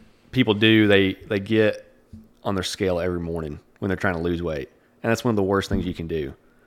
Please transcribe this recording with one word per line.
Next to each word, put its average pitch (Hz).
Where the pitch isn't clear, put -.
people 120
do. 110
They, 98
they -
get 107
on 104
their 92
scale 90
every 87
morning 82
when 104
they're 95
trying 92
to 82
lose 87
weight. 78
And 113
that's 113
one 123
of 110
the 101
worst 98
things 95
you 90
can 85
do, 76